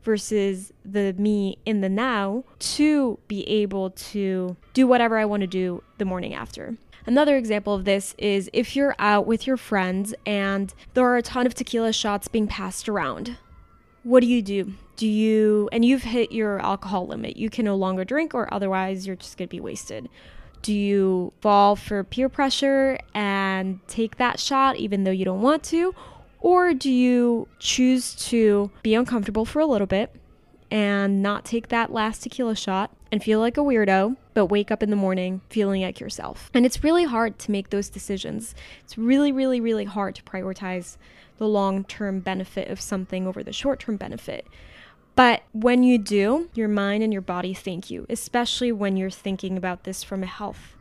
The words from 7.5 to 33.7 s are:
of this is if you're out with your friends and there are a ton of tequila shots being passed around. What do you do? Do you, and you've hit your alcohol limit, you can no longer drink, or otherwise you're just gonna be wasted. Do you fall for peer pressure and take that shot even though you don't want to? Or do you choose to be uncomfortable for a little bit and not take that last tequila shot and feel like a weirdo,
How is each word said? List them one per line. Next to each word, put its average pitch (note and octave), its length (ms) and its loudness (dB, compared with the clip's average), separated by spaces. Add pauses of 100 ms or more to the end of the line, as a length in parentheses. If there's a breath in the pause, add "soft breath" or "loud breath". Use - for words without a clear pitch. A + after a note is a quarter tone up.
of F#3+ 120 -2
this G3 320 0
is G3 340 -2
if - 240 -2
you're C#4 240 2
out G#3 260 4
with A3+ 220 -2
your C4 80 2
friends G3 580 -2 (120)
and G3 480 -2 (200 loud breath)
there B3+ 120 4
are B3 100 4
a A#3+ 60 2
ton B3 260 -2
of A#3+ 80 0
tequila A3+ 380 -2
shots G#3 340 -4
being G#3+ 200 0
passed F#3+ 420 -8
around. G3 480 -4 (680)
What B3 180 8
do B3 60 4
you A#3+ 140 4
do? G3 320 -4 (240)
Do A3 100 0
you, G#3+ 640 4
and A3+ 140 4
you've B3+ 180 4
hit A#3 300 -2
your G#3 260 -2
alcohol G3 480 -4
limit, - 300 -8
you A3 120 -4
can A#3 140 -4
no G3+ 120 0
longer F#3 280 -2
drink, D4+ 300 -2
or A#3+ 200 -4
otherwise F#3+ 540 -4
you're F#3 80 -8
just - 220 -20
gonna F3+ 100 -8
be F3 140 -12
wasted. - 480 -12 (520 loud breath)
Do G#3+ 120 -4
you G3 680 0
fall G3+ 380 4
for G3+ 260 -6
peer B3+ 240 -2
pressure C4+ 720 2 (140)
and F#3+ 760 -2
take A3+ 300 -4
that B3 220 0
shot C4+ 360 2
even G3 300 -2
though F#3+ 60 2
you F#3+ 120 0
don't F#3 180 -2
want D4 240 4
to? E4+ 300 0 (460 loud breath)
Or F4+ 320 6
do C4+ 180 0
you B3 560 4 (120)
choose B3+ 560 2 (120)
to G#3 420 4 (140)
be G#3+ 120 4
uncomfortable A3+ 500 0
for D4 140 -2
a D#4 60 6
little G#3+ 220 2
bit G3 260 -2 (560)
and G3+ 520 2
not G3+ 240 -2
take A#3 240 -4
that A#3 240 -2
last A3 300 -4
tequila A3+ 320 -2
shot G3 360 -4 (200)
and G#3+ 120 -2
feel G#3+ 160 2
like A#3 180 0
a D4 40 2
weirdo, G#3+ 540 4 (180)